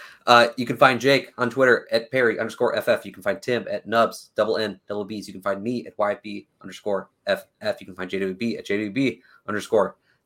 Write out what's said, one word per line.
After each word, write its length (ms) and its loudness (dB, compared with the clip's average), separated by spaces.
Uh, 220 8
you 80 -2
can 120 -4
find 240 6
Jake 360 2
on 140 -2
Twitter 400 4
at 220 0
Perry 260 2
underscore 380 -2
F 100 -2
F. 180 2
You 60 -12
can 140 -20
find 180 -2
Tim 260 -2
at 200 -8
Nubs, 480 0
double 200 2
N, 300 -4
double 180 -6
Bs. 220 -10
You 60 -16
can 100 -16
find 180 -4
me 240 -6
at 140 -18
Y 240 0
B 240 -14
underscore 500 -6
F 200 -2
F. 200 -4
You 80 -18
can 80 -18
find 120 -8
J 120 -4
W 160 -2
B 200 -4
at 80 -12
J 120 -2
W 160 -4
B 280 -2
underscore 480 0